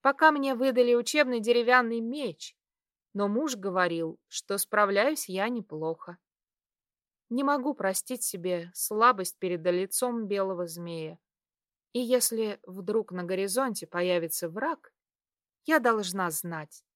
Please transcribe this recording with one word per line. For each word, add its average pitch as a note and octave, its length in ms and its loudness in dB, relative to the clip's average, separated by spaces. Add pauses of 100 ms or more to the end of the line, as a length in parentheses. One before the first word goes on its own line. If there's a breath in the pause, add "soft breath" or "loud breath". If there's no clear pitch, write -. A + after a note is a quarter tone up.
Пока C#4 300 6
мне C#4 240 0
выдали A#3+ 400 4
учебный B3 460 2
деревянный A#3 600 4
меч, A#3 560 -8 (580)
но G3+ 140 0
муж B3+ 280 0
говорил, F3 720 -2
что - 300 -6
справляюсь G#3 720 2
я F#3+ 200 -2
неплохо. E3 680 -8 (1120)
Не B3 120 -2
могу C#4 320 0
простить - 480 -4
себе F3 520 -4
слабость G#3+ 640 2
перед F3+ 260 -4
лицом G3 640 0
белого F#3+ 400 -2
змея. E3 520 -10 (760)
И A#3+ 80 -2
если A3+ 640 0
вдруг G3 460 -4
на F3+ 120 -6
горизонте G3 640 -2
появится F3 600 -2
враг, B3 440 -6 (720)
я D#4 140 4
должна G3 500 0
знать D#3+ 540 -10 (120)